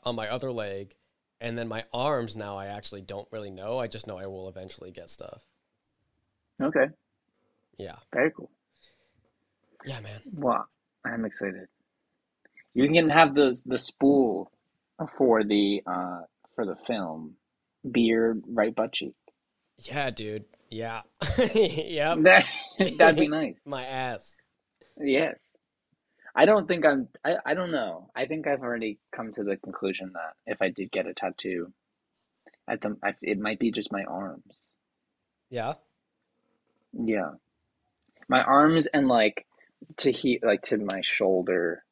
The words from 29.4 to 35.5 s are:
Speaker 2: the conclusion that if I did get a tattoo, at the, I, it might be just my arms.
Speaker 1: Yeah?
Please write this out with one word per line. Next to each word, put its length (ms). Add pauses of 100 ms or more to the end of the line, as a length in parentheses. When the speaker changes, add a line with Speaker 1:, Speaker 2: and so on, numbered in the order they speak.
Speaker 2:
the 140
conclusion 560
that 200 (120)
if 160
I 80
did 220
get 160
a 60
tattoo, 580 (960)
at 140
the, 220
I, 180
it 180
might 200
be 120
just 200
my 120
arms. 680 (800)
Speaker 1:
Yeah? 240 (1200)